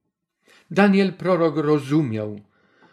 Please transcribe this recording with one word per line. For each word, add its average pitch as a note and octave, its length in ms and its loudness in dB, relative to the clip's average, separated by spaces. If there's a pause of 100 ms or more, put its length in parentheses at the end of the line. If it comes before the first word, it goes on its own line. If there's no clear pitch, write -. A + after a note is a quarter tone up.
(720)
Daniel G3 420 2
prorok E3 440 0
rozumiał, C3+ 840 -2 (540)